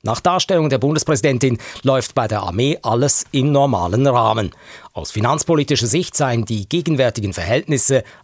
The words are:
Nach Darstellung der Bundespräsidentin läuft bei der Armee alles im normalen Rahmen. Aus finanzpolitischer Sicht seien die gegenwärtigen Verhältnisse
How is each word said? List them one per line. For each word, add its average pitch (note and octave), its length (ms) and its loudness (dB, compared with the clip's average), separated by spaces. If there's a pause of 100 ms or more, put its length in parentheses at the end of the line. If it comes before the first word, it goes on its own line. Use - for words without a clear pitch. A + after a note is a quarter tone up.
Nach A2+ 200 -2
Darstellung F3 480 2
der C3+ 80 0
Bundespräsidentin C#3 800 0 (260)
läuft C3 320 0
bei A#2 140 -2
der G#2 140 -2
Armee A#2 400 -2
alles A#2+ 500 0
im C#3 180 2
normalen B2 560 2
Rahmen. A2+ 440 2 (420)
Aus - 180 -10
finanzpolitischer C3 760 0
Sicht D#3+ 280 -2
seien A#2 300 0
die G#2 240 -4
gegenwärtigen C3 640 0
Verhältnisse B2+ 720 0 (180)